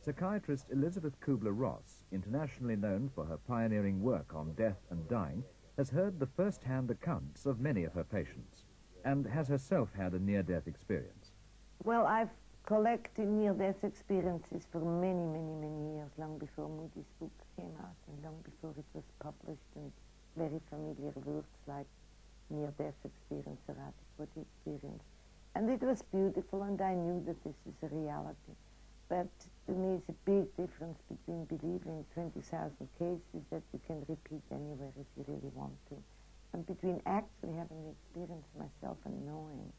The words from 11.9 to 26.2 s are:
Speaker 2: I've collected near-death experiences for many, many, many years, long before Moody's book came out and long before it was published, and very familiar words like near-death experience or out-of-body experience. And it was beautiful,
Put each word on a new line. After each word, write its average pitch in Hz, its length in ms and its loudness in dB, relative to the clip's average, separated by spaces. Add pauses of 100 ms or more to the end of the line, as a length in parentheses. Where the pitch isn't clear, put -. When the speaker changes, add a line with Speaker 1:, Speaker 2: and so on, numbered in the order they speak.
Speaker 2:
I've 220 260 4 (340)
collected 220 640 4
near-death 202 560 4
experiences 175 880 0
for 165 60 0
many, 175 440 4
many, 156 320 0
many 151 400 -2
years, 151 220 -6
long 156 200 -6
before 151 300 -6
Moody's 156 400 -8 (140)
book 160 100 -8 (240)
came 175 240 -8
out 175 160 -10 (140)
and 143 120 -10
long 160 220 -10
before 156 340 -10
it 151 60 -10 (100)
was 151 120 -8 (180)
published, 151 540 -10
and 147 120 -8 (460)
very 160 240 0 (100)
familiar 147 440 -6 (100)
words 147 240 -4 (180)
like 143 220 -6 (640)
near-death 147 560 -4
experience 147 640 -8
or 143 60 -6
out-of-body 147 760 -10
experience. 147 520 -8 (520)
And 220 140 4
it 254 120 2
was 254 200 4 (100)
beautiful, 196 520 4